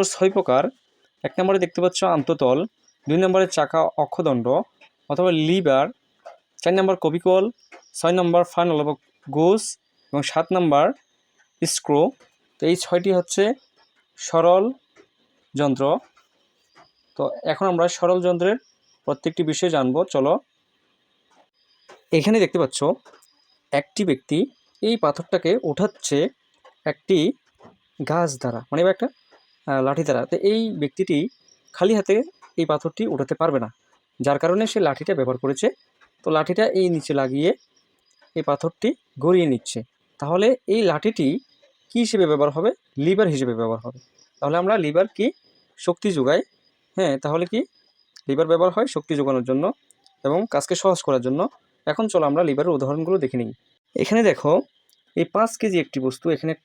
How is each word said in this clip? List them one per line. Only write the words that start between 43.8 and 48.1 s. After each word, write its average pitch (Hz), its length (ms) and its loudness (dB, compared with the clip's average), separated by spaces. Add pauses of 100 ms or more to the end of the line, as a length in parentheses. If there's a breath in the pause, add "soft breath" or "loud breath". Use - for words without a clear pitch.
হবে। 127 160 -14 (420)
তাহলে 143 160 -2
আমরা 185 200 0
লিভার 170 300 0
কি? - 180 -4 (540)
শক্তি 175 320 -4
যোগাই। 147 300 2 (560)
হ্যাঁ, 170 200 0
তাহলে 156 280 -4
কি? 214 140 -4 (680)